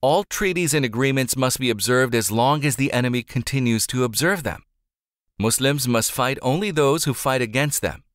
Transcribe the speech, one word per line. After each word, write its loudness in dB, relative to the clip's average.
All 2
treaties -2
and 2
agreements 0
must 0
be 0
observed 2
as 0
long 2
as 0
the 0
enemy 0
continues -2
to 0
observe 0
them. -8
Muslims 0
must 0
fight -2
only 0
those 2
who 0
fight 0
against -2
them. -6